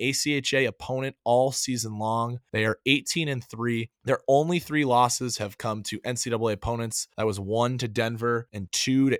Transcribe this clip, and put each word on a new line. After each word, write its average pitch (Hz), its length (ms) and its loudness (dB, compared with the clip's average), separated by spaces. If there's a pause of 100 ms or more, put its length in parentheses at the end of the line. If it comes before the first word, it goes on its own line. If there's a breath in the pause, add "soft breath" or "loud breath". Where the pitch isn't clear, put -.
A 131 140 0
C 147 200 0
H 139 200 0
A 135 120 4
opponent 131 580 -4
all 127 280 4
season 110 480 -4
long. 117 400 -2 (120)
They 110 140 0
are 110 200 0
eighteen 147 420 0
and 131 160 -4
three. 117 480 -4 (120)
Their 131 240 0
only 160 320 4
three 151 260 0
losses 123 520 2
have 104 200 -8
come 107 260 -4
to - 200 -8
N 123 120 -4
C - 140 -4
double 113 200 0
A 107 40 0
opponents. 117 540 -4 (100)
That 107 100 0
was 101 120 -2
one 117 380 0
to 120 100 -4
Denver 117 640 -2
and 98 180 -8
two 135 380 4
to 127 100 2